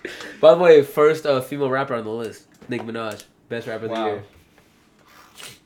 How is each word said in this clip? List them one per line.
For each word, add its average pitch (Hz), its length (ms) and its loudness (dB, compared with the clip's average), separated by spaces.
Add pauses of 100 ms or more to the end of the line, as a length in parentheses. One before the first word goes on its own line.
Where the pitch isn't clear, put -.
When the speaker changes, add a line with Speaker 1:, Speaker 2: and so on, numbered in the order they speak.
(400)
Speaker 1:
By 156 140 8
the 170 60 -2
way, 160 220 8
first, 151 440 0
uh, 139 140 2
female 143 280 -6
rapper 131 260 -4
on 113 100 -6
the 107 60 -8
list. 113 360 -10 (220)
Nicki 120 160 -6
Minaj. 113 400 -10 (240)
Best 117 180 -8
rapper 113 200 -8
of 110 40 -6
the 110 60 -6
Speaker 2:
Wow. 110 100 -4
Speaker 1:
year. 104 160 -6 (1400)